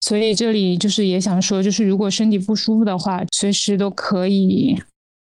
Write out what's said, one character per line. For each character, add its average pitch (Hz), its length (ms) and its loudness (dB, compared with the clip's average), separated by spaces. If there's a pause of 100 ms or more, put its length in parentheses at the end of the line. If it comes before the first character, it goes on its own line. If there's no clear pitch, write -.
所 208 140 -2
以 220 180 0
这 226 180 0
里 185 240 0
就 196 140 0
是 202 160 0
也 180 120 0
想 185 220 0
说， 190 220 0
就 202 80 2
是 208 160 0
如 190 100 2
果 196 140 0
身 220 200 0
体 202 80 2
不 196 160 -2
舒 220 240 0
服 226 60 4
的 196 120 0
话， 180 260 -4 (100)
随 202 200 -2
时 202 240 -2
都 196 140 0
可 185 380 -2
以， 196 520 2 (420)